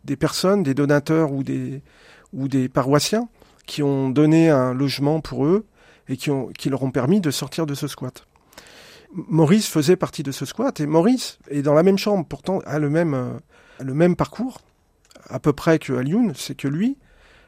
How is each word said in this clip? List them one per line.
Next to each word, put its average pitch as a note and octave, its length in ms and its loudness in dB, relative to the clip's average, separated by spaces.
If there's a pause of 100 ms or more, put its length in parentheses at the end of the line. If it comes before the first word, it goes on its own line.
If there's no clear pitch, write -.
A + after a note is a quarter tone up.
des C#3 120 -6
personnes, F#3 460 0
des C3+ 120 0
donateurs D3 580 2
ou C3+ 100 -2
des, C3 400 -6 (500)
ou C3+ 160 -4
des B2+ 200 0
paroissiens D3 600 0 (380)
qui - 160 -6
ont C3+ 260 0
donné D#3 400 6
un B2+ 240 4
logement C#3+ 480 0
pour C3 240 -4
eux G3 220 2 (420)
et C3 80 -6
qui - 140 -4
ont, C3+ 260 -2
qui - 140 -4
leur C3 120 -2
ont C3 80 0
permis C#3 300 2
de D#3+ 100 0
sortir D3+ 360 -4
de C#3+ 80 -4
ce D3 120 -6
squat. - 400 -12 (840)
Maurice E3 560 2
faisait D#3+ 280 2
partie D#3 260 -4
de C#3 100 -8
ce C3+ 140 -10
squat A#3+ 340 -6
et D3 60 -4
Maurice E3+ 520 2 (120)
est C#3+ 120 -2
dans D3 120 2
la D#3+ 80 6
même F#3+ 160 4
chambre, G3 280 0
pourtant F3+ 380 -6
a C#3+ 140 -6
le D3 100 -2
même, D#3 260 0
euh, B2 180 -4 (480)
le C3 120 -8
même E3+ 240 4
parcours, - 440 -6 (680)
à B2+ 120 -8
peu D3+ 120 2
près D#3+ 260 0
que - 140 -8
Alioune, D#3 420 0
c'est - 200 -10
que - 140 -4
lui, A3 280 -2 (520)